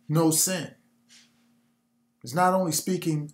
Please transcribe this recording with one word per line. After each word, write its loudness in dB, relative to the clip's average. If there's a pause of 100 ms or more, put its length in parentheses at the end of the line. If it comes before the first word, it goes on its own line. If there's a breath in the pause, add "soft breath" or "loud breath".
no 4
sin. -2 (1500 soft breath)
It's -14
not 2
only 0
speaking -4